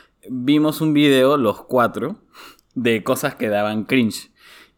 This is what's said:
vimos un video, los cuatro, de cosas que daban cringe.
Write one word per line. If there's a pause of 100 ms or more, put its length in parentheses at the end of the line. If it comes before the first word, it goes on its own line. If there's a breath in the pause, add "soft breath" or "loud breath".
(300 loud breath)
vimos
un
video,
los
cuatro, (560 loud breath)
de
cosas
que
daban
cringe. (480 soft breath)